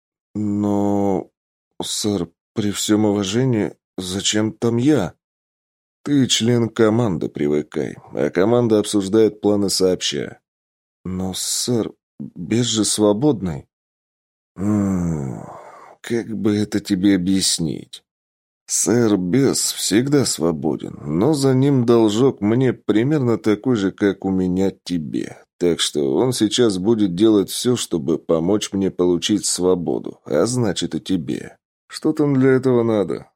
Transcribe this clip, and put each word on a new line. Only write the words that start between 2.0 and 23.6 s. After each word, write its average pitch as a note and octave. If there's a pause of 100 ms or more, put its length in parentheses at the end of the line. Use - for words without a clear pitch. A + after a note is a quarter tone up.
при G#2
всём G#2+
уважении, G#2 (240)
зачем G2
там A#2
я?" A#2+ (920)
"Ты C#3
член A#2
команды, G#2+
привыкай, D2 (180)
а C2+
команда A2
обсуждает G#2
планы G2+
сообща". F2+ (640)
"Но, F#2
сэр, - (260)
Бес F#2
же A2
свободный". G#2 (920)
"М, F2 (600)
как A2+
бы G#2
это G#2
тебе G2
объяснить?" F2 (640)
"Сэр A2
Бес F#2
всегда C3
свободен, C#2+
но F2+
за C3+
ним C3
должок A#2
мне A#2
примерно A#2+
такой A2